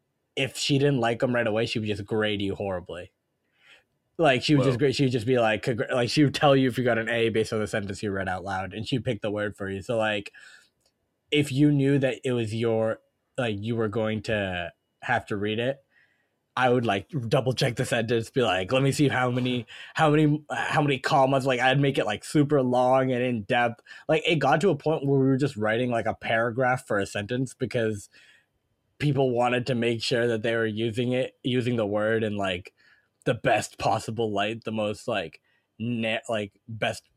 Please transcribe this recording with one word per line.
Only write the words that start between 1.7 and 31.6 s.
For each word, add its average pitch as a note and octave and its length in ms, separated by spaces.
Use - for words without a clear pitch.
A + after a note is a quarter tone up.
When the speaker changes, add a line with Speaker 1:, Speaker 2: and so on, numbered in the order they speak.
Speaker 1:
would G#2+ 100
just G2+ 180
grade G#2+ 360
you G2 140
horribly. F2+ 560
Like, C3+ 240
she D3+ 140
would C3+ 80
just B2+ 140
Speaker 2:
Whoa. - 20
Speaker 1:
grade, C3+ 160
she C#3+ 80
would B2+ 80
just A#2 160
be B2+ 100
like, A2 260
congr-, B2 280
like, B2 180
she D3+ 140
would C#3 100
tell C#3+ 220
you C3 140
if A#2 100
you B2+ 40
got A#2 140
an A2+ 100
A A#2 220
based A2 240
on A2 60
the G#2 80
sentence G2+ 340
you G#2+ 80
read G2 180
out F#2 160
loud, F#2+ 300
and G#2+ 140
she'd A#2+ 180
pick A#2 160
the A2 80
word G#2 260
for G2 140
you. G2 140
So, A#2+ 120
like, G#2+ 380
if C#3+ 220
you D3 200
knew C#3 280
that B2+ 240
it B2+ 80
was A2+ 240
your, A2+ 440
like, A2+ 220
you A2 160
were A2+ 140
going A2 340
to F#2 500
have A#2+ 240
to A2 100
read G#2+ 220
it, C3 240
I B2+ 160
would, B2 160
like, G2+ 200
double B2 240
check B2 220
the B2+ 100
sentence, A#2 460
be C3+ 100
like, F#2+ 300
"Let C3 100
me C#3 100
see C#3 180
how B2+ 200
many, B2 380
how D#3 160
many, D3+ 400
how C3 320
many C#3+ 160
commas." C3+ 480
Like, C3 140
I'd B2+ 200
make C#3 200
it, A#2 80
like, G#2 180
super D3 380
long B2+ 480
and B2 100
in B2 220
depth. A#2+ 400
Like, D#3 180
it E3 120
got C#3 240
to G3 100
a D3 40
point D3 300
where C#3 140
we C3 80
were C3+ 100
just C#3 180
writing, A2 360
like, A2+ 160
a G#2 80
paragraph B2 720
for A2 100
a G2 80
sentence B2 480
because A2 560
people C3+ 320
wanted A#2+ 380
to C3 80
make A#2 260
sure A#2+ 240
that A2+ 160
they A#2 140
were A2+ 100
using A2+ 460
it, B2+ 320
using B2 320